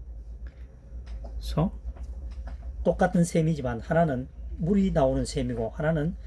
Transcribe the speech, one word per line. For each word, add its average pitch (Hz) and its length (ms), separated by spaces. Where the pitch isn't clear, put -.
그래서 - 560
똑같은 175 400
샘이지만 143 560
하나는 151 480
물이 190 340
나오는 135 340
샘이고 117 460
하나는 160 440